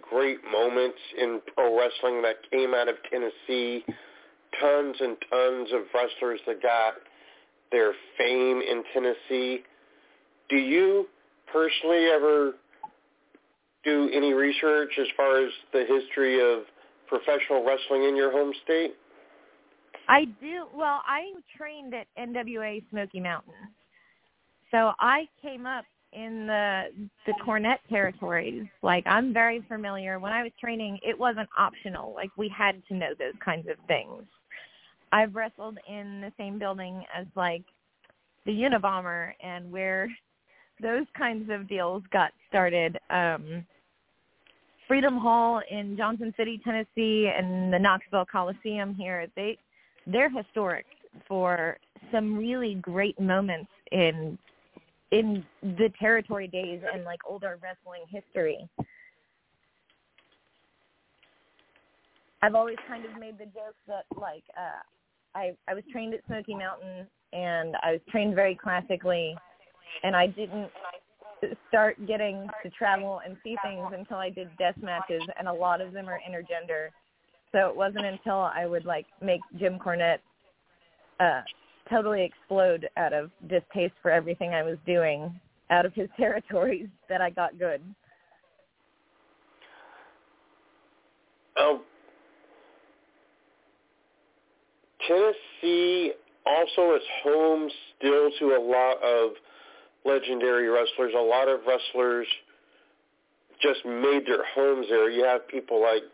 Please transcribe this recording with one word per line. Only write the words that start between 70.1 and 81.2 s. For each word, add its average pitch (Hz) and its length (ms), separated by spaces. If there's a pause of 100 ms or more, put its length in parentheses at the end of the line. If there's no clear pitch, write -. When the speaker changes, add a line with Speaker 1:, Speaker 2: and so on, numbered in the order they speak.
Speaker 2:
I 180 120
didn't 202 420 (1000)
start 214 300 (100)
getting 208 400 (160)
to 180 60
travel 196 560
and 185 180
see 226 180
things 196 320
until 190 220
I 190 140
did 185 180 (100)
death 175 240
matches, 175 400 (160)
and 185 120
a - 20
lot 175 300
of 185 100
them 190 160
are 180 180
intergender. 170 640 (640)
So 190 160
it 113 80
wasn't 202 300
until 196 320
I 175 280
would, 170 200
like, 160 200 (160)
make 180 200 (180)
Jim 185 180
Cornette, 170 420 (1000)
uh, 151 220 (480)